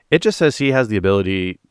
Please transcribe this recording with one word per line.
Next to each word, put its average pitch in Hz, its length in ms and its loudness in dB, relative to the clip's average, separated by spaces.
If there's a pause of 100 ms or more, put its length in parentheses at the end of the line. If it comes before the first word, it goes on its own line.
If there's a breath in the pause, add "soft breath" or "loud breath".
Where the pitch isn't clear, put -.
(120)
It 165 100 4
just 214 160 0
says 156 220 0
he 139 120 0
has 131 180 0
the 107 80 -2
ability 95 640 -2 (120)